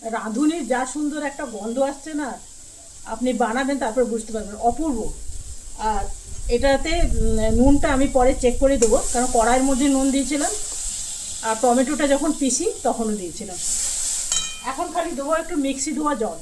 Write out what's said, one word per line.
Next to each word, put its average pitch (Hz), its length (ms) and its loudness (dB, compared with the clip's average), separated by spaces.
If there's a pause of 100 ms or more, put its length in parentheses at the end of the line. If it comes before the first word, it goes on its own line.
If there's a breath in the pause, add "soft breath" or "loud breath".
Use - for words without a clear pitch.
(160)
রাঁধুনির 262 560 0
যা 254 100 2 (120)
সুন্দর 294 260 -2 (100)
একটা 294 140 -8 (100)
গন্ধ 220 220 -4 (140)
আসছে 311 300 -12
না, 269 80 -4 (840)
আপনি 240 180 -2 (120)
বানাবেন 262 400 0
তারপর 240 200 0 (100)
বুঝতে 226 220 -6
পারবেন, 208 220 -8 (140)
অপূর্ব। 294 280 0 (960)
আর 202 100 0 (540)
এটাতে, 269 360 2 (100)
উম, 220 360 2 (200)
নুনটা 285 380 6
আমি 269 100 4 (100)
পরে 247 160 6 (100)
চেক 240 200 4
করে 277 200 4
দেবো, 226 160 6 (140)
কারণ 254 240 2
কড়াইয়ের 240 320 4
মধ্যে 277 260 2
নুন 269 200 2
দিয়েছিলাম, 285 380 0 (960)
আর 220 140 2
টমেটোটা 254 420 4 (100)
যখন 302 160 2 (100)
পিষি 285 260 0 (200)
তখনও 226 340 0
দিয়েছিলাম। - 380 -8 (1120)
এখন 330 240 -4
খালি 330 240 -2
দেবো 277 120 -4 (120)
একটু 339 120 -6 (100)
মিক্সি 277 340 -4
ধোয়া 294 240 0
জল। 202 200 -4